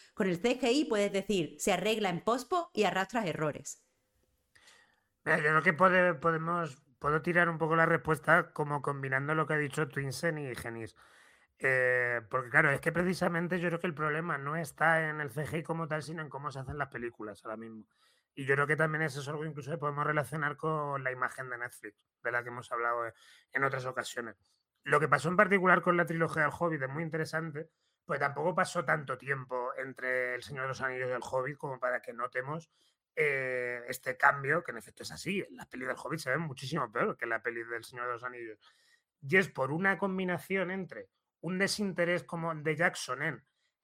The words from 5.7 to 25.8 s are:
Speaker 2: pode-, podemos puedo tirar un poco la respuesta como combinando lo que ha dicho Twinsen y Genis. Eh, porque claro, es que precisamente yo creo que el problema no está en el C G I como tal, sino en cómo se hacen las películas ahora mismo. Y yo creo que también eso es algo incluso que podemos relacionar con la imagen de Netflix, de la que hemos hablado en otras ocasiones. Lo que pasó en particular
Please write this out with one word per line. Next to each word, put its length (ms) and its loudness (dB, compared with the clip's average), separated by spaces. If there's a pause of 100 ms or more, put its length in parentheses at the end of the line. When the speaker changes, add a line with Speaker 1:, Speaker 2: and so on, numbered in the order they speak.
Speaker 2:
pode-, 420 6
podemos 640 -2 (180)
puedo 220 2
tirar 280 4
un 80 -4
poco 180 2
la 100 8
respuesta 680 4
como 280 -2
combinando 540 0
lo 100 2
que 80 -2
ha 40 2
dicho 300 -2
Twinsen 500 -4
y 180 -6
Genis. 400 -10 (640)
Eh, 720 4
porque 200 -4
claro, 220 6
es 80 2
que 120 0
precisamente 680 0
yo 100 0
creo 100 -2
que 80 -2
el 80 -2
problema 420 -2
no 180 -4
está 540 2
en 120 -4
el 100 -4
C 140 -4
G 140 -4
I 40 -6
como 240 -4
tal, 160 -4
sino 180 -8
en 80 -10
cómo 220 -8
se 80 -10
hacen 180 -8
las 120 -4
películas 540 -10
ahora 140 -8
mismo. 300 -14 (480)
Y 100 -8
yo 80 2
creo 140 4
que 80 2
también 260 0
eso 200 -4
es 60 -8
algo 180 -6
incluso 260 -8
que 80 -6
podemos 260 -2
relacionar 520 0
con 460 -2
la 80 -2
imagen 380 -4
de 80 -8
Netflix, 400 -12 (240)
de 100 -2
la 120 0
que 60 -8
hemos 220 -8
hablado 400 0 (400)
en 120 0
otras 220 0
ocasiones. 500 -6 (480)
Lo 160 4
que 80 2
pasó 220 4
en 60 0
particular 460 6